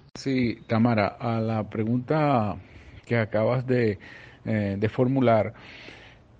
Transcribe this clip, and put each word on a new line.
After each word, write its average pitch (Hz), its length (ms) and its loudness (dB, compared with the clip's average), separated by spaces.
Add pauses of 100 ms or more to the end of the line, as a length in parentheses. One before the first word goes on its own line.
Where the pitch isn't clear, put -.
(160)
Sí, 127 500 -2
Tamara, 113 420 4
a 117 340 -4
la 110 280 -2
pregunta 123 880 0 (500)
que 120 120 0
acabas 113 500 0
de, 120 320 2 (460)
eh, 104 340 -2
de 107 80 2
formular, 117 640 2 (880)